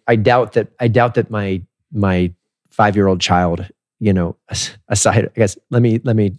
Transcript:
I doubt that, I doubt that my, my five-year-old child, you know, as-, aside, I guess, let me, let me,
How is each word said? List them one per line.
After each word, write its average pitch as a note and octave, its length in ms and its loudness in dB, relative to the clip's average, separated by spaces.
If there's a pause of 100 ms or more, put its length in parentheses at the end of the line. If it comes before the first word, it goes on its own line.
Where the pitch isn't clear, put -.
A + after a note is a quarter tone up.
I A#2+ 100 2
doubt A#2+ 380 2
that, A2 140 0 (120)
I B2 80 0
doubt A#2+ 260 2
that - 160 -2
my, G2 320 -4 (300)
my F#2 400 0 (380)
five-year-old G2 500 2
child, F2+ 480 -2 (300)
you G#2 140 0
know, F2 240 -2 (120)
as-, - 220 -10 (180)
aside, G#2 380 0 (100)
I - 20 -6
guess, G#2 200 0 (120)
let A#2+ 120 2
me, A2+ 220 2
let A#2 120 0
me, G2+ 220 0